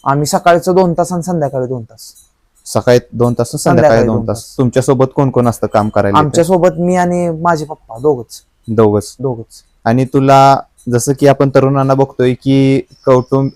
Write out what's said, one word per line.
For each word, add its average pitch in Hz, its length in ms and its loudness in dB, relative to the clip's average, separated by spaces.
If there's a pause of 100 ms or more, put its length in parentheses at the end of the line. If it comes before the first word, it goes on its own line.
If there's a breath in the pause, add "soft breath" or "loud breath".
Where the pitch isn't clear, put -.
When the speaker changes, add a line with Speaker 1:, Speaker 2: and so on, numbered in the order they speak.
Speaker 1:
आम्ही 143 200 -2
सकाळचं 175 500 2
दोन 185 180 2
तास 175 200 -2
आणि 170 100 -6
संध्याकाळी 139 440 -4
दोन 123 160 -8
तास. - 160 -20 (640)
Speaker 2:
सकाळी 123 340 0 (140)
दोन 120 200 -2
तास 117 140 -4
आणि 147 120 -10
संध्याकाळी - 300 2
Speaker 1:
संध्याकाळी 117 180 2
Speaker 2:
दोन 110 80 -2
Speaker 1:
दोन 110 120 -4
Speaker 2:
तास. 107 100 -6
Speaker 1:
तास. - 200 -16
Speaker 2:
तुमच्यासोबत 131 480 0 (100)
कोण 139 140 0
कोण 123 180 0
असतं 110 200 -4
काम 107 220 0
करायला 101 280 0
इथे? 156 80 2
Speaker 1:
आमच्यासोबत 170 440 0 (100)
मी 180 160 -2
आणि 175 340 -2
माझे 160 360 -2
पप्पा 131 320 -18
दोघंच. 127 440 -4 (260)
Speaker 2:
दोघंच? 107 520 0
Speaker 1:
दोघंच. 123 440 -10 (220)
Speaker 2:
आणि 127 200 2
तुला, 135 540 4 (320)
जसं 120 280 -2
की 139 80 4
आपण 139 220 2
तरुणांना 135 440 0
बघतोय 127 400 0
की 135 460 0 (260)
कौटुंब, 135 500 0